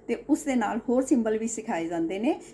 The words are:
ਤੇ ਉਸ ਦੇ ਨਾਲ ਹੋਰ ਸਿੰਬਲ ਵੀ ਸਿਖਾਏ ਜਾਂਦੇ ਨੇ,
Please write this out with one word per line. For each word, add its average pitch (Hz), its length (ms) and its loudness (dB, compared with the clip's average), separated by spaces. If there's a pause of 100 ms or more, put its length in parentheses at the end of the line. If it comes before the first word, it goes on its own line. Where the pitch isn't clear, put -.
ਤੇ 240 200 -2
ਉਸ 302 140 2
ਦੇ 262 140 0
ਨਾਲ 214 320 0
ਹੋਰ 254 140 4
ਸਿੰਬਲ 220 360 2
ਵੀ 226 100 -2
ਸਿਖਾਏ 185 400 -4
ਜਾਂਦੇ 170 300 -2
ਨੇ, 269 220 0 (140)